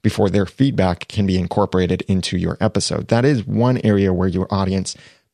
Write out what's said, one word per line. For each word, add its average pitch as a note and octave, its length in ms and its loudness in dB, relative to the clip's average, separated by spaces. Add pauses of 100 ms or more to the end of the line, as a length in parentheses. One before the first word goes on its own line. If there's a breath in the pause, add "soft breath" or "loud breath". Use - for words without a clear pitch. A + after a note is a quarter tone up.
before G#2 280 0
their F#2+ 160 2
feedback G2 640 0
can G#2 180 -2
be F#2 140 2
incorporated F2+ 640 0
into F#2 340 -2
your F2 240 -2
episode. - 460 -2
That A#2+ 180 2
is C3+ 220 0
one A#2+ 360 2
area G2 300 4
where F2+ 140 0
your F2+ 260 -2
audience F#2+ 420 -2 (380 loud breath)